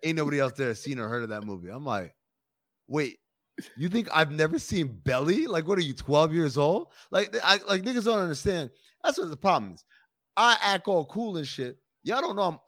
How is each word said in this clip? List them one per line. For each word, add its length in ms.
Ain't 140
nobody 220
else 140
there 220
seen 240
or 100
heard 140
of 60
that 140
movie." 260
I'm 160
like, 300
"Wait, 300
you 140
think 240
I've 180
never 280
seen 440
Belly? 440
Like, 200
what 100
are 40
you, 120
twelve 400
years 240
old?" 300
Like, 320
I, 240
like, 160
niggas 220
don't 140
understand. 500
That's 140
what 120
the 80
problem 360
is. 100
I 240
act 260
all 180
cool 320
and 100
shit. 300
Y'all 180
don't 160
know 60
I'm 240